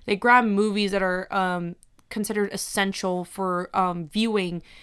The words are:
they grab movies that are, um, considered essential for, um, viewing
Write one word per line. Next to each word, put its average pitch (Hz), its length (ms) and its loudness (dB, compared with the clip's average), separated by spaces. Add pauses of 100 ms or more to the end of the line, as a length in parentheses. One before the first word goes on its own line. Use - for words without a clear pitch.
they 208 100 0
grab 240 300 6
movies 208 460 2
that 190 120 0
are, 185 280 -2
um, 180 440 -2 (340)
considered 208 420 -2
essential 190 720 -2
for, 180 500 -4
um, 175 360 -2
viewing 202 520 -2 (220)